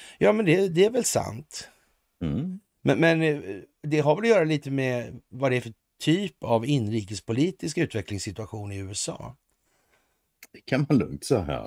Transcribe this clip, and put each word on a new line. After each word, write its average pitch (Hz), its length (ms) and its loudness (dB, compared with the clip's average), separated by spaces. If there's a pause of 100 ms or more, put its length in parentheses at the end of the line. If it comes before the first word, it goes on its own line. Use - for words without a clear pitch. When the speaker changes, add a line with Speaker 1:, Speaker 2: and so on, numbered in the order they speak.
(200)
Speaker 1:
Ja, 202 140 4
men 214 140 0
det, 185 220 4
det 175 160 4
är 226 60 4
väl 247 140 0
sant. - 640 -6 (560)
Speaker 2:
Mm. 156 360 -4 (220)
Speaker 1:
Men, 131 180 2
men, 160 220 4
eh, 151 180 0 (420)
det 151 180 0
har 151 160 4
väl 214 80 -4
att 233 60 4
göra 190 140 6
lite 147 260 -2
med 127 580 -2
vad 131 240 -2
det 123 40 2
är 123 40 0
för 113 120 -8 (300)
typ 180 420 0
av 113 220 2
inrikespolitisk 117 1120 -2
utvecklingssituation 104 920 -6
i 98 60 -10
U 98 120 -10
S - 180 -6
A. - 280 -12 (1160)
Speaker 2:
Det - 80 -20
kan 135 280 0
man 139 100 4
lugnt 73 260 -2
säga. 76 420 -2